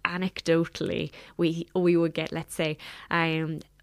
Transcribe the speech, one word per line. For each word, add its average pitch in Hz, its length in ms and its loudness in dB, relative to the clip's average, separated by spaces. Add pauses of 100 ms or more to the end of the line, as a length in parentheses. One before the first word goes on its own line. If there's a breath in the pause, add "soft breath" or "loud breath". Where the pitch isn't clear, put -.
anecdotally, 175 1080 0 (260 loud breath)
we, 165 380 2
we 175 220 6
would 165 160 2
get, 160 180 -4
let's 160 240 -8
say, 156 220 -2 (340 loud breath)
um, 160 480 0 (240)